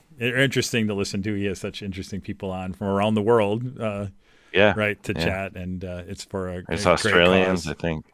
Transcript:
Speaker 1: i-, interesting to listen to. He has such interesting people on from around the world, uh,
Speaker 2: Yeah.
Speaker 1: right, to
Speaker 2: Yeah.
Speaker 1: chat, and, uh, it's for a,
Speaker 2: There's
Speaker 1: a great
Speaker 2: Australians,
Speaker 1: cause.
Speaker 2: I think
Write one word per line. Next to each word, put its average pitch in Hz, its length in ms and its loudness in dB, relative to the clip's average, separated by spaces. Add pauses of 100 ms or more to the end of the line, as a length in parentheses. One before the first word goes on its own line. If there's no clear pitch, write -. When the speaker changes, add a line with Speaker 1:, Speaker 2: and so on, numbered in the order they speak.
(180)
Speaker 1:
i-, 117 60 -6
interesting 123 640 2
to 104 80 0
listen 98 300 -2
to. 107 100 -2
He 101 100 -2
has 95 160 -2
such 101 220 -10
interesting 98 400 -8
people 98 280 -8
on 92 220 -6
from 101 140 -6
around 98 300 2
the 107 40 2
world, 113 580 2
uh, 104 280 -4 (480)
Speaker 2:
Yeah. 98 200 6
Speaker 1:
right, 104 280 -2
to 110 120 -4
Speaker 2:
Yeah. 82 120 -2
Speaker 1:
chat, 95 300 -4
and, 92 280 -8
uh, 90 220 -10
it's 95 180 -12
for 95 240 -6
a, 90 180 -8
Speaker 2:
There's 85 140 -4
Speaker 1:
a 104 40 -2
great 90 100 6
Speaker 2:
Australians, 92 720 4
Speaker 1:
cause. 80 40 -6
Speaker 2:
I 73 60 -4
think 80 400 -4